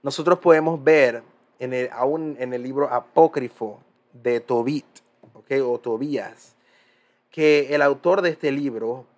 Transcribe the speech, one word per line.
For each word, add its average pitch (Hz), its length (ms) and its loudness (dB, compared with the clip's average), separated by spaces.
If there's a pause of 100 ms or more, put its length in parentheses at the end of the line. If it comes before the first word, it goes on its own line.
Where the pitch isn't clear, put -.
Nosotros 165 360 0
podemos 160 440 2
ver, 131 400 4 (360)
en 127 140 -8
el, 127 200 -4
aún 147 460 -4
en 127 140 -8
el 123 100 -8
libro 135 300 -4
apócrifo 123 880 -2 (320)
de 120 280 -2
Tobit, 127 460 -2 (480)
¿ok? - 180 -12 (120)
O 120 140 -2
Tobías, 120 800 -8 (760)
que 147 440 2
el 147 80 2
autor 175 400 2
de 175 80 0
este 151 200 -4
libro 127 560 -6 (120)